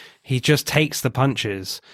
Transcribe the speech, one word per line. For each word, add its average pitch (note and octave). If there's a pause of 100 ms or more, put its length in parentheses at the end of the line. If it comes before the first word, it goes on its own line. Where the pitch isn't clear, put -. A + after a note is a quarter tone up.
(220)
He B2+
just D3
takes D3+
the C3
punches. A2+ (120)